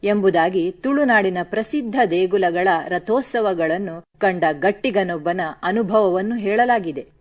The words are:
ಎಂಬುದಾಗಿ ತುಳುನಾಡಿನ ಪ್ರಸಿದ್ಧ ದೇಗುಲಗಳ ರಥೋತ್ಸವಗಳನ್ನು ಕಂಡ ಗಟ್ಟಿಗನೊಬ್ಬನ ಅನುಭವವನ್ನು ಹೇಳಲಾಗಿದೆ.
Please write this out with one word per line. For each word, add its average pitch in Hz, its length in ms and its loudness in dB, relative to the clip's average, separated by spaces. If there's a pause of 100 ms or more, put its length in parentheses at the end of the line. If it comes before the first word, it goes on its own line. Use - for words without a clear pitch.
ಎಂಬುದಾಗಿ 185 680 2
ತುಳುನಾಡಿನ 233 720 0
ಪ್ರಸಿದ್ಧ 226 560 -4 (120)
ದೇಗುಲಗಳ 180 560 0 (200)
ರಥೋತ್ಸವಗಳನ್ನು 180 1160 -2 (120)
ಕಂಡ 180 340 0
ಗಟ್ಟಿಗನೊಬ್ಬನ 180 920 -2 (220)
ಅನುಭವವನ್ನು 202 720 0
ಹೇಳಲಾಗಿದೆ. 208 720 0 (140)